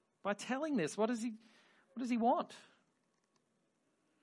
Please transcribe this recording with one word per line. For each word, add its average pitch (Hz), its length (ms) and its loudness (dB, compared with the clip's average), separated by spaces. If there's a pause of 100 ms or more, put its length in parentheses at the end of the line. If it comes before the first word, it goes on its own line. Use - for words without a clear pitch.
(220)
by 202 120 0
telling 269 420 -2
this? 160 200 0
What 214 100 2
does 226 160 0
he, 233 120 -4 (600)
what 226 60 -8
does 247 100 -2
he 247 60 2
want? 247 360 2 (1700)